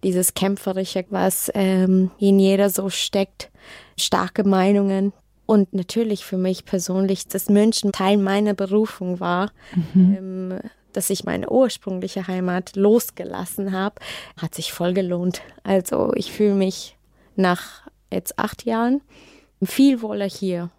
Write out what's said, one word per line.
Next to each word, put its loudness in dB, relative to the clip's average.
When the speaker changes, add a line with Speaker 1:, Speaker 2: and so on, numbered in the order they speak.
Speaker 1:
dieses 0
Kämpferische, -4
was, -2
ähm, 2
in 4
jeder 4
so -4
steckt. -4
Starke -2
Meinungen. 2
Und 4
natürlich -2
für -6
mich -2
persönlich, -2
dass -6
München 4
Teil 2
meiner 2
Berufung -2
war, -2
Speaker 2:
Mhm. 8
Speaker 1:
ähm, -8
dass -4
ich -4
meine -4
ursprüngliche 0
Heimat -4
losgelassen -2
habe, -4
hat -8
sich -8
voll -2
gelohnt. -2
Also 0
ich -6
fühle 2
mich -2
nach 0
jetzt -6
acht -4
Jahren 0
viel 4
wohler -4
hier -4